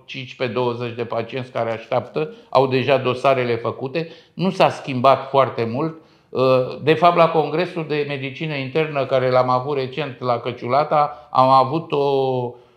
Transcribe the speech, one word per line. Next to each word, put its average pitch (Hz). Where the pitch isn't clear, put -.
cincisprezece, 127
douăzeci 120
de 117
pacienți 117
care 113
așteaptă, 127
au 131
deja 131
dosarele 127
făcute. 135
Nu 185
s-a 185
schimbat 131
foarte 127
mult. 160
Uh, -
de 151
fapt, 175
la 165
Congresul 160
de 147
Medicină 139
Internă, 143
care 127
l-am 127
avut 127
recent 131
la 123
Căciulata, 143
am 131
avut 131
o, 151